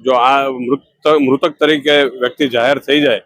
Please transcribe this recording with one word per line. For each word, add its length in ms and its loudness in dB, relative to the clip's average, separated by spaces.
જો 80 0
આ 360 2
મૃત-, 680 -2
મૃતક 400 -2
તરીકે 440 0
વ્યક્તિ 460 -4
જાહેર 300 0
થઈ 220 -2
જાય 260 0